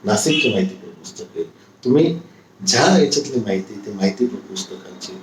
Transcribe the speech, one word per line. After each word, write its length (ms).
नाशिकची 480
माहितीपर 360
पुस्तक 360
आहे. 100
तुम्ही 360
ज्या 320
याच्यातली 380
माहिती, 500
ते 60
माहितीपर 440
पुस्तकांची 760